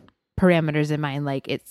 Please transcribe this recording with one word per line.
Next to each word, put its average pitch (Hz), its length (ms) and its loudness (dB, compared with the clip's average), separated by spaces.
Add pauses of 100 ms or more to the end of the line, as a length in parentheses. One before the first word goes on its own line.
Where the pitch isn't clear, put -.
(400)
parameters 156 520 2
in 151 100 -2
mind, 143 240 -4
like, 135 220 -4
it - 240 -4